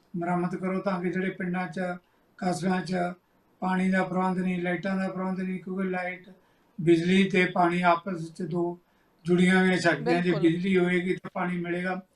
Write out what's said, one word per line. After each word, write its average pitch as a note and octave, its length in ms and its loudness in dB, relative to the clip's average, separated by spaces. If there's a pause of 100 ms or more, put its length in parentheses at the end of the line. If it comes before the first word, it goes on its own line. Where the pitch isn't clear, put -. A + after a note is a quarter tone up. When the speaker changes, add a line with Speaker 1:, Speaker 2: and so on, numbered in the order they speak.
(160)
Speaker 1:
ਮੁਰੰਮਤ F3 400 -2
ਕਰੋ, F#3+ 240 -4
ਤਾਂ F#3 220 -4
ਕਿ F3+ 80 -2
ਜਿਹੜੇ F#3 200 -2
ਪਿੰਡਾਂ F3+ 380 -6
'ਚ, D#3+ 120 -10 (600)
ਕਸਬਿਆਂ F3+ 420 0
'ਚ F3+ 140 -4 (640)
ਪਾਣੀ F#3 300 0
ਦਾ F#3 140 2
ਪ੍ਰਬੰਧ F#3 340 0
ਨਹੀਂ, F3+ 240 -2
ਲਾਈਟਾਂ F3 360 -2
ਦਾ F#3+ 100 -2
ਪ੍ਰਬੰਧ F#3 320 -4
ਨਹੀਂ, F#3 200 -6
ਕਿਉਂਕਿ F#3 240 -6
ਲਾਈਟ, F3+ 460 -6 (500)
ਬਿਜਲੀ E3+ 440 4
ਤੇ F#3+ 220 2
ਪਾਣੀ F3+ 360 2
ਆਪਸ F3+ 320 2
ਵਿੱਚ E3 280 -10
ਦੋ F3 380 -4 (460)
ਜੁੜੀਆਂ F3+ 340 6
ਹੋਈਆਂ F#3 180 4
ਸ਼ਕਤੀਆਂ। E3 440 2
ਜੇ - 0 -
Speaker 2:
ਬਿਲਕੁਲ। E3+ 200 0
Speaker 1:
ਬਿਜਲੀ F3+ 360 2
ਹੋਏਗੀ F3+ 380 2
ਤਾਂ - 180 -10
ਪਾਣੀ F3+ 240 -4
ਮਿਲੇਗਾ। F3+ 440 -4 (140)